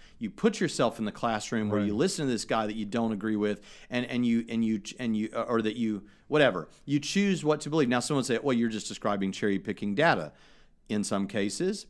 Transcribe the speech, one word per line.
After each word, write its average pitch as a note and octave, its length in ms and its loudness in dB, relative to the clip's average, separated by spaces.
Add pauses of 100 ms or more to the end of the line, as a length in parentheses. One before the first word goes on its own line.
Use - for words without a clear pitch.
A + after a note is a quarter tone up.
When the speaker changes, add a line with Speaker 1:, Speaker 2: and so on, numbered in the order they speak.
(180)
Speaker 1:
You A2 100 -6
put - 300 0
yourself C3+ 400 0
in A2 60 -4
the G2+ 80 -4
classroom A2 580 -2
where G#2 80 2
Speaker 2:
Right. G2+ 80 2
Speaker 1:
you G#2 80 0
listen D#3+ 320 0
to C3 60 0
this A2 120 -2
guy A2 220 0
that G#2+ 80 -4
you A2 100 -4
don't A2+ 280 0
agree G#2+ 240 -2
with, G#2 240 0 (300)
and, B2 160 -2
and B2 200 0
you, A#2 220 2
and A2+ 160 0
you, A2 180 0 (160)
and A2+ 180 -2
you, G#2+ 120 -2
or A#2 340 0
that A2 140 -2
you, G#2+ 260 -2 (240)
whatever. B2 420 4 (160)
You C#3+ 140 0
choose F#3+ 460 2
what D3+ 160 2
to D3 100 -8
believe. D3 180 4
Now, B2 120 4
someone C3+ 240 0
say, A#2 180 2
"Well, C3 140 2
you're A#2 140 2
just G#2+ 180 -6
describing G2 420 -2
cherry-picking G2+ 640 -2
data." A2 380 2 (560)
In G#2+ 160 -2
some G2 240 0
cases, A#2 600 -2